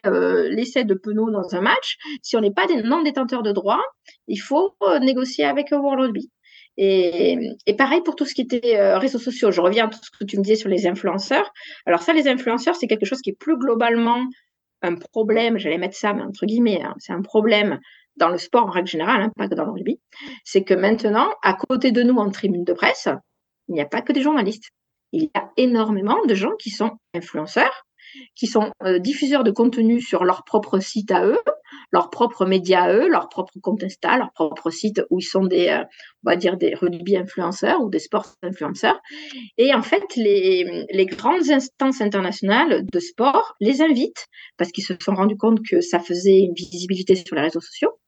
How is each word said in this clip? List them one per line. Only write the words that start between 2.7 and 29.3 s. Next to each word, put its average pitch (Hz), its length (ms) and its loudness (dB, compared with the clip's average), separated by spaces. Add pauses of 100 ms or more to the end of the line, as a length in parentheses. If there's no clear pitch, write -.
non 277 180 0
détenteurs 262 400 -2
de 214 100 -2
droits, 202 300 0 (460)
il 208 100 -6
faut, 320 460 -2
euh, 349 160 4
négocier 262 460 0
avec, 285 280 -2
euh, 285 40 4
World 277 280 0
Rugby. 202 240 -4 (460)
Et, 180 640 2 (300)
et 202 80 2
pareil 269 280 4
pour 311 120 -4
tout 294 100 -4
ce - 80 -10
qui - 80 -4
était, 240 360 0
euh, 196 200 4
réseaux 262 220 0
sociaux. 233 320 0
Je 170 100 0
reviens 208 240 4
à 214 40 -2
tout - 120 -16
ce - 80 -20
que - 140 -14
tu 202 160 -6
me 196 40 2
disais 214 120 2
sur 214 140 -2
les 180 180 2
influenceurs. 196 640 -2 (340)
Alors 170 160 2
ça, 330 120 2
les 302 140 4
influenceurs, 254 480 0
c'est 254 120 -6
quelque 220 180 0
chose 262 160 -4
qui - 80 -8
est 196 80 -6
plus 311 220 -2
globalement 233 640 0 (580)
un 175 140 -2
problème, 220 640 0
j'allais 165 180 -2
mettre 180 180 -6
ça, 208 180 -2
mais - 100 -6
entre - 240 -6
guillemets, 214 340 2
hein, - 160 -10
c'est - 160 -12
un 170 80 -4
problème 208 580 2 (380)
dans 170 120 4
le 175 100 -2
sport 233 260 2
en 190 60 -6
règle 180 160 -2
générale, 190 340 0
hein, 220 160 -2
pas 214 100 -4
que 196 60 -4
dans 156 120 -2
le - 60 -6
rugby. 185 280 -6 (440)
C'est 196 200 0
que 196 100 2
maintenant, 214 560 2 (140)
à 190 100 4
côté 254 380 0
de 233 100 2
nous 247 140 4
en 208 160 2
tribune 180 320 -2
de 175 100 0
presse, - 340 -2 (600)
il 170 80 -6
n'y 151 60 0
a 143 40 -2
pas 220 160 -6
que 233 100 -2
des 269 100 0
journalistes. 262 480 -2 (420)
Il 170 140 -2
y 302 100 -6
a - 220 -8
énormément 226 680 2
de 226 80 2
gens 202 260 -2
qui 214 120 -12
sont 214 220 -4 (200)
influenceurs, - 720 -4 (500)
qui 233 120 -4
sont, 214 240 0 (120)
euh, 185 140 2
diffuseurs 262 460 0